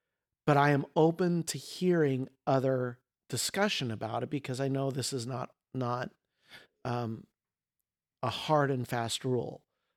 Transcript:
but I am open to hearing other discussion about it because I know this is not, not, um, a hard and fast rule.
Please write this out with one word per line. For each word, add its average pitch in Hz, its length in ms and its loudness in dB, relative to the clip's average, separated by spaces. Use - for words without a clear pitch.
but 143 120 6
I 143 140 8
am 143 140 4
open 170 480 4
to - 140 -6
hearing 143 720 0
other 131 540 0
discussion 190 640 -2
about 113 320 -6
it - 60 -6
because 135 300 -6
I 139 80 -2
know 135 240 0
this 127 220 -4
is 117 140 -6
not, 127 240 -8
not, 123 380 -4
um, 120 400 -6
a 127 80 -2
hard 147 400 2
and 127 160 -2
fast 117 380 -4
rule. 127 380 -2